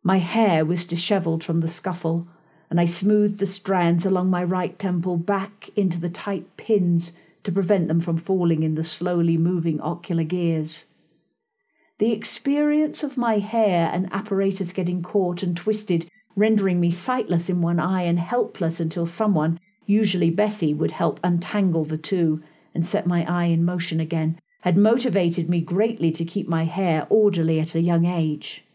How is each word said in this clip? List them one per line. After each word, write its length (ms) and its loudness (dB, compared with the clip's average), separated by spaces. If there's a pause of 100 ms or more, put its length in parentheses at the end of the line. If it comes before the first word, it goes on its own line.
My 140 4
hair 460 2
was 200 -2
dishevelled 580 -2
from 160 -2
the 80 0
scuffle, 600 -4 (420)
and 100 2
I 40 4
smoothed 540 2
the 80 -2
strands 600 2
along 240 2
my 140 0
right 340 -2
temple 380 -2
back 580 -4
into 240 0
the 100 -4
tight 480 -8
pins 560 0 (320)
to 80 -2
prevent 360 0
them 120 2
from 160 -2
falling 460 0
in 120 0
the 80 -2
slowly 540 0
moving 440 0
ocular 440 -4
gears. 600 -2 (1120)
The 140 2
experience 920 0
of 140 -6
my 220 2
hair 540 2
and 200 -2
apparatus 600 -2
getting 300 -2
caught 400 0
and 140 -2
twisted, 520 -2 (260)
rendering 460 2
me 100 4
sightless 580 -2
in 120 0
one 180 2
eye 240 0
and 160 2
helpless 640 -2
until 260 -2
someone, 540 0 (260)
usually 440 2
Bessie, 440 0
would 180 -2
help 300 -2
untangle 640 0
the 140 -4
two 440 0 (320)
and 120 0
set 200 -2
my 180 2
eye 220 0
in 180 2
motion 360 -2
again, 380 -2 (240)
had 140 2
motivated 720 2
me 100 2
greatly 520 0
to 120 -4
keep 240 -6
my 160 0
hair 460 -2
orderly 500 4
at 140 -4
a 60 0
young 260 2
age. 580 -4 (100)